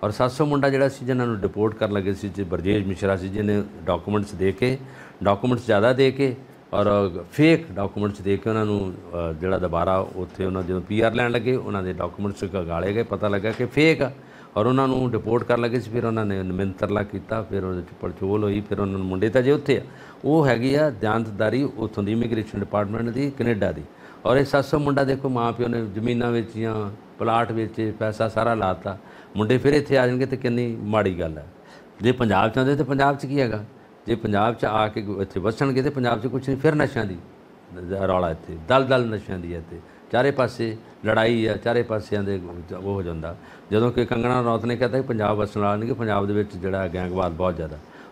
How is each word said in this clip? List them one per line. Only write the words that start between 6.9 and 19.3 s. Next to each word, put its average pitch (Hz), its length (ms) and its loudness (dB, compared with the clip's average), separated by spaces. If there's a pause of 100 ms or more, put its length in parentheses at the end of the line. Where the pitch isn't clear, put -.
fake 160 400 4
documents 101 480 -2
ਦੇ 98 160 2
ਕੇ 104 140 -2
ਉਹਨਾਂ 110 160 2
ਨੂੰ, 98 260 0
ਅ, 87 400 -6
ਜਿਹੜਾ 90 260 0
ਦੁਬਾਰਾ 87 400 2
ਉੱਥੇ 92 460 -6
ਉਹਨਾਂ 92 180 -2
ਜਦੋਂ 90 180 -2
ਪੀ 104 200 -2
ਆਰ 113 140 2
ਲੈਣ 120 160 2
ਲੱਗੇ, 123 260 0
ਉਹਨਾਂ 101 260 -4
ਦੇ 92 100 -4
documents 90 520 -6
ਗਾਲੇ 87 500 -2
ਗਏ। 113 80 0
ਪਤਾ 104 260 -2
ਲੱਗਾ 101 220 0
ਕਿ 123 160 -2
fake 147 360 4
ਆ, 127 100 -2 (440)
ਔਰ 107 100 4
ਉਹਨਾਂ 131 220 4
ਨੂੰ 131 220 0
deport 110 340 0
ਕਰਨ 120 160 2
ਲੱਗੇ 120 200 0
ਸੀ। 104 100 -10
ਫਿਰ 117 140 -2
ਉਹਨਾਂ 113 220 0
ਨੇ 98 160 -2
ਨਿਮੰਤਰਲਾ 98 600 -2
ਕੀਤਾ, 101 400 -6
ਫਿਰ 98 220 -4
ਉਹਦੇ 90 180 -4
'ਚ 85 40 -12 (140)
ਪੜਚੋਲ 98 440 -2
ਹੋਈ, 101 160 0
ਫਿਰ 101 200 -4
ਉਹਨਾਂ 98 180 -2
ਨੂੰ, 95 80 -4
ਮੁੰਡੇ 95 220 0
ਤਾਂ 127 140 4